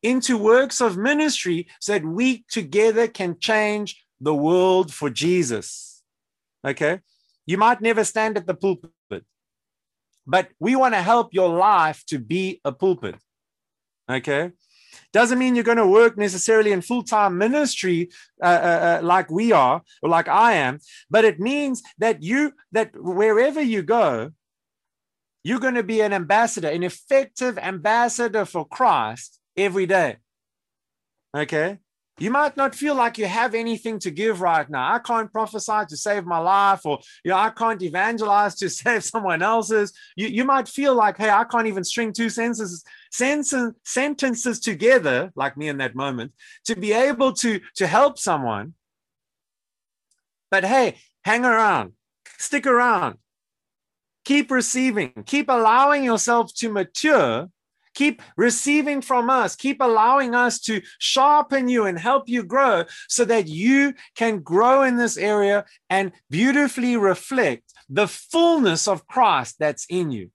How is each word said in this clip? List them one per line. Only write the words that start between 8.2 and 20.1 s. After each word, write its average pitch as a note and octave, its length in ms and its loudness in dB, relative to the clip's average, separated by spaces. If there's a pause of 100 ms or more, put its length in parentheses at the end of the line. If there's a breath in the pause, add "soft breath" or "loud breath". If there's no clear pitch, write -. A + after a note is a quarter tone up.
at F3 100 -6
the F3+ 80 -4
pulpit, - 720 -8 (1000)
but F3+ 220 0 (100)
we A#3 180 0
want B3+ 180 2
to F#3+ 80 0
help G#3 300 2
your F3+ 180 2
life F3 560 2
to D#3 120 -6
be F3 460 -4
a C#3+ 80 -2
pulpit. E3+ 440 -2 (920)
Okay? C#3+ 420 -2 (600 soft breath)
Doesn't A#3+ 260 4
mean B3+ 160 0
you're A#3+ 100 0
gonna A#3 240 4
work A3+ 300 6
necessarily G#3 520 0
in F#3 120 0
full-time G#3 560 -2
ministry, G3 720 -2 (320 loud breath)
uh, F3 40 2
uh, E3+ 540 2
uh, - 20 -
like F3 280 0
we G#3+ 220 0
are, D3 300 4 (200 soft breath)
or D3+ 80 0